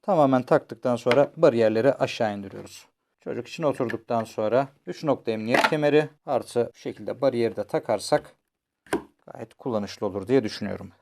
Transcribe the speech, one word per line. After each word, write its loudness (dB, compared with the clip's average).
Tamamen 4
taktıktan 0
sonra 2
bariyerleri 4
aşağı -2
indiriyoruz. -16
Çocuk -8
için -10
oturduktan -2
sonra 0
üç -10
nokta -2
emniyet 0
kemeri 2
artı -2
bu -20
şekilde -10
bariyeri 0
de -6
takarsak -2
gayet -16
kullanışlı -4
olur -6
diye 4
düşünüyorum. -8